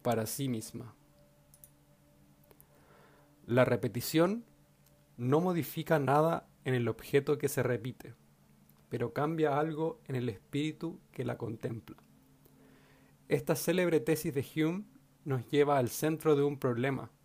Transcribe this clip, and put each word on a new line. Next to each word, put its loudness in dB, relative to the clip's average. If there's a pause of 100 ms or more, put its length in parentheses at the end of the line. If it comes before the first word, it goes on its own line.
para 0
sí -4
misma. -8 (2500)
La 4
repetición 0 (720)
no 2
modifica 0
nada 2 (160)
en 0
el 0
objeto 0
que -2
se -2
repite, -4 (760)
pero -4
cambia 0
algo -2
en -6
el -2
espíritu -6 (100)
que -6
la -4
contempla. -8 (1300)
Esta 2
célebre 2
tesis 0
de -2 (100)
Hume 0 (400)
nos -2
lleva 4
al 2
centro 2
de 4
un 0
problema. -2 (140)